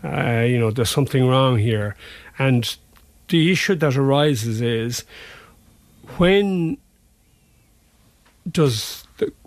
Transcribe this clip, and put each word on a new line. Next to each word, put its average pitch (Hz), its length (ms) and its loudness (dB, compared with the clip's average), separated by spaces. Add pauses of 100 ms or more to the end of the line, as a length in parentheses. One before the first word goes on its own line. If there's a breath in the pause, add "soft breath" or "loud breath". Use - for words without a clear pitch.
Uh, 135 440 -2
you 123 120 0
know, 113 120 2
there's 113 200 -2
something 131 380 0
wrong 131 300 4
here." 104 360 -2 (440 loud breath)
And 127 380 0 (520)
the 170 240 2
issue 190 240 0
that 147 200 0
arises 135 640 0
is, 117 440 -4 (1120 loud breath)
when 185 640 2 (1700)
does 131 540 -2 (140)
the, 208 140 -4 (140)